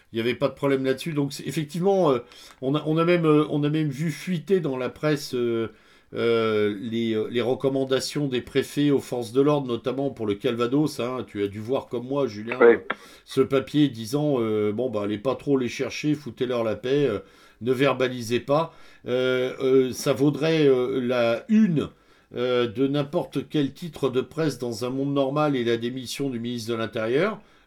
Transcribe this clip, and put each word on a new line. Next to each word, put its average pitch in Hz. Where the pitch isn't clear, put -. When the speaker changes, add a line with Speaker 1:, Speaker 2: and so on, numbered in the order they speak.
Speaker 1:
y 113
avait 117
pas 139
de 135
problème 135
là-dessus. 135
Donc, 143
c'est, -
effectivement, 165
euh, 120
on 139
a, 151
on 156
a 165
même, 175
euh, 151
on 147
a 147
même 156
vu 151
fuiter 180
dans 135
la 127
presse, 147
euh, 117
euh, 110
les, 113
euh, 107
les 120
recommandations 131
des 123
préfets 143
aux 135
forces 120
de 135
l'ordre, 139
notamment 127
pour 113
le 101
Calvados, 123
hein. 120
Tu 101
as 101
dû 101
voir 117
comme 123
moi, 139
Julien, 113
Speaker 2:
Ouais. 117
Speaker 1:
euh, -
ce -
papier 139
disant, 127
euh, 107
bon, 120
bah, 107
allez 104
pas 123
trop 143
les 127
chercher, 139
foutez-leur 123
la 107
paix, 139
euh, 101
ne 123
verbalisez 127
pas. 151
Euh, 127
euh, 131
ça 135
vaudrait, 147
euh, 127
la 120
une, 180
euh, 123
de 120
n'importe 143
quel 139
titre 151
de 120
presse 151
dans 120
un 123
monde 139
normal 143
et 120
la 117
démission 127
du 120
ministre 120
de 113
l'Intérieur. 120